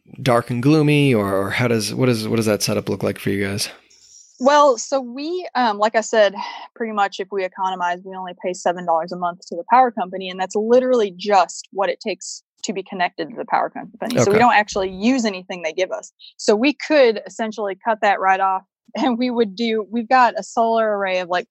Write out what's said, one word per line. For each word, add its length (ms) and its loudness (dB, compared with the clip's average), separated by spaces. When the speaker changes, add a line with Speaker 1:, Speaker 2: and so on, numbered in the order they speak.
Speaker 1:
dark 280 2
and 140 -2
gloomy, 500 4
or, 220 2
or 160 0
how 160 0
does, 260 0
what 160 2
is, 180 -2
what 100 0
does 80 0
that 180 2
setup 260 -2
look 140 -2
like 160 -2
for 100 -4
you 160 -2
guys? 240 -4
Speaker 2:
Well, 380 6
so 240 -4
we, 540 -8
um, 240 0
like 160 2
I 60 2
said, 320 4
pretty 180 -6
much 260 -2
if 120 -6
we 120 -4
economize, 600 -4
we 100 -14
only 180 -10
pay 100 -2
seven 320 -4
dollars 260 0
a 60 -10
month 300 -6
to 80 -10
the 140 -8
power 220 6
company, 380 -6
and 100 -10
that's 160 -4
literally 600 2
just 580 0
what 160 -2
it 100 -4
takes 420 -8
to 100 -6
be 100 -6
connected 460 -4
to 60 -14
the 100 -8
power 240 -2
company. 480 -8
So 80 4
we 60 2
Speaker 1:
Okay. 80 4
Speaker 2:
don't 140 4
actually 360 0
use 360 0
anything 360 -6
they 120 -6
give 180 -2
us. 200 -10
So 180 2
we 180 2
could 520 4
essentially 580 -8
cut 180 -2
that 180 2
right 200 2
off, 240 -2
<laughs> 140 -20
and 220 0
we 120 -2
would 260 -2
do, 360 -2
we've 180 -4
got 280 4
a 60 -8
solar 540 0
array 220 0
of, 100 -6
like, 220 -2